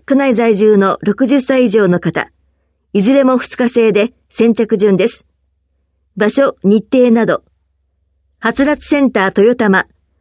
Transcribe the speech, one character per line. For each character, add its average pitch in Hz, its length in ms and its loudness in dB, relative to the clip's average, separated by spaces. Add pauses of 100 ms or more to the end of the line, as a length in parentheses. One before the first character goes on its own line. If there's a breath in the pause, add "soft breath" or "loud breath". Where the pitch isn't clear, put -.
区 269 100 0
内 269 180 2
在 226 220 0
住 214 220 2
の 190 240 0
六 208 260 -2
十 269 120 2
歳 254 260 0
以 226 40 0
上 202 180 0
の 175 120 0
方。 - 300 -6 (640)
い 202 80 0
ず 226 120 2
れ 277 100 2
も 254 140 2
二 - 180 -8
日 240 140 -2
制 226 220 0
で、 202 220 -2 (160)
先 226 240 0
着 220 240 -2
順 196 180 2
で 185 120 0
す。 - 180 -6 (920)
場 208 120 0
所、 269 340 -2
日 202 260 0
程 247 220 2
な 226 140 0
ど。 - 180 -4 (960)
は 226 140 -4
つ 240 100 -2
ら 294 140 -2
つ - 80 -12
セ 285 160 0
ン 262 100 0
タ 196 160 -2
ー 190 140 -2
豊 233 140 2
玉。 208 320 -2 (340)